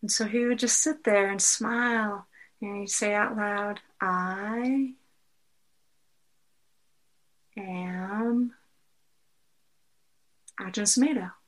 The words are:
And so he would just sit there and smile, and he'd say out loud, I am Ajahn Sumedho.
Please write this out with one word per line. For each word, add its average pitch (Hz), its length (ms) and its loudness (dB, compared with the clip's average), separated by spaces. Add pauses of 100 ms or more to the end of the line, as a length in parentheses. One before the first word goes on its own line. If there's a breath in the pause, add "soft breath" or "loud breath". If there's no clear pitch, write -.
And 208 100 -6
so - 160 0
he 226 180 0
would 240 140 2
just 247 220 2
sit 311 240 0
there 202 260 6
and 196 120 -2
smile, 226 840 0 (340 loud breath)
and 202 160 -6
he'd 202 140 -8
say 208 240 0
out 208 220 2
loud, 208 440 -2 (200)
I 214 960 0 (2500)
am 196 960 -2 (2000)
Ajahn 196 260 -4
Sumedho. 240 460 2 (160)